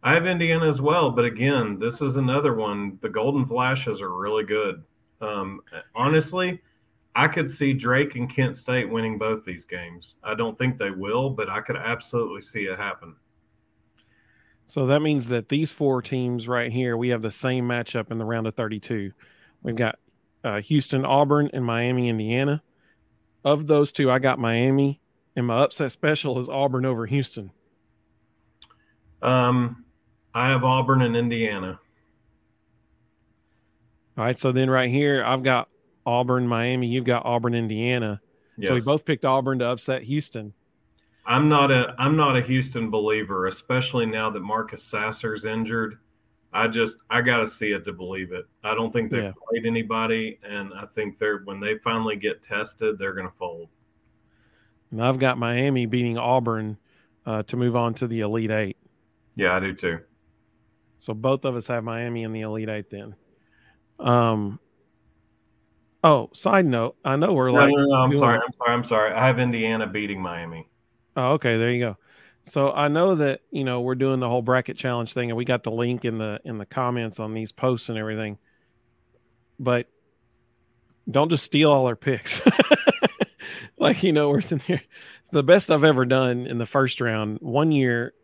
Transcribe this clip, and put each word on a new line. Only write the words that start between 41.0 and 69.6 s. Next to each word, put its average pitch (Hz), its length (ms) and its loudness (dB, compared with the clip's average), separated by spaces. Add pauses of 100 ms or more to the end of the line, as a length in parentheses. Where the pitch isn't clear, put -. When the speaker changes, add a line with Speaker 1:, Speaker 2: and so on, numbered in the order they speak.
Speaker 1:
I'm 135 220 4
not 143 220 6
a, 127 280 4
I'm 143 180 2
not 143 200 4
a 120 60 2
Houston 123 480 -2
believer, 104 560 0
especially 123 600 -2
now 110 240 -2
that 104 100 -8
Marcus 110 480 -6
Sasser's 107 580 -6
injured. 110 520 -4 (540)
I 110 160 2
just, 113 280 0 (140)
I 117 120 2
gotta 120 240 2
see 107 260 -4
it 98 140 -4
to 98 60 -8
believe 90 400 -10
it. 90 120 -10 (180)
I 107 120 -4
don't 110 180 -2
think 113 180 -2
they've 117 140 -2
Speaker 2:
Yeah. 95 80 -6 (160)
Speaker 1:
played 113 180 -2
anybody, 113 800 -2
and 101 300 -10
I 101 120 -14
think 104 320 -6
they're, 104 200 0
when 98 220 -12
they 107 180 -4
finally 113 380 -2
get 101 260 -6
tested, 107 560 -4
they're 98 160 -6
gonna 92 240 -10
fold. 85 300 -10 (1200)
Speaker 2:
And 113 120 -4
I've 127 160 2
got 127 200 2
Miami 123 480 0
beating 120 320 0
Auburn, 120 580 0 (500)
uh, 110 180 -4
to - 120 -6
move 123 180 0
on 117 200 0
to 123 120 -6
the 113 140 -4
Elite 110 300 -2
Eight. 107 260 -2 (580)
Speaker 1:
Yeah, 92 220 2
I 95 40 2
do 95 140 -2
too. 82 260 -4 (1000)
Speaker 2:
So - 140 -8
both 131 300 0
of 127 120 -2
us 113 100 -8
have 117 160 -4
Miami 117 400 -6
in 110 100 -6
the 110 100 -8
Elite 110 260 -6
Eight 107 220 -8
then. 104 260 -16 (840)
Um, 113 600 2 (1400)
oh, 147 300 4
side 190 320 2
note, 120 380 0
I 135 120 0
know 180 160 2
we're 127 180 2
Speaker 1:
No, 123 40 2
Speaker 2:
like 139 200 8
Speaker 1:
no, 139 120 4
no, 139 100 4
I'm 131 140 6
Speaker 2:
doing 143 100 4
Speaker 1:
sorry, 117 180 4
I'm - 200 -4
sorry, 120 140 0
I'm 120 120 0
sorry. 107 280 2
I 120 140 2
have 123 120 4
Indiana 113 480 0